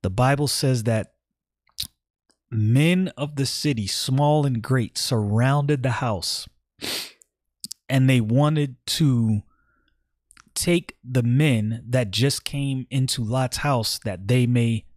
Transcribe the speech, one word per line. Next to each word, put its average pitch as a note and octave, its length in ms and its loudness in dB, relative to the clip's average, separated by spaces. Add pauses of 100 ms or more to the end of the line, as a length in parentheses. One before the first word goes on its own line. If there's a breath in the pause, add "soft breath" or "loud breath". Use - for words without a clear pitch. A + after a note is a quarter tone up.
the G2 80 -2
Bible C3+ 380 2
says B2+ 380 0
that A2 280 -2 (1400)
men C#3 640 2
of D3 200 -8
the C3+ 100 0
city, B2+ 400 -2
small C#3+ 600 0
and B2 160 -2
great, B2+ 340 -2
surrounded B2+ 880 0
the B2 180 -2
house. G#2 460 -4 (1400 loud breath)
And C3 200 4
they B2+ 100 6
wanted C#3 560 2 (220)
to A#2 460 2 (1080)
take - 500 -2
the B2 200 -2
men A#2+ 640 2
that B2 240 -2
just A#2+ 320 0
came C#3 460 -6
into C3 340 -2
Lot's B2+ 340 -2
house B2+ 420 -2
that G2 280 -8
they B2 180 4
may A#2 400 0 (120)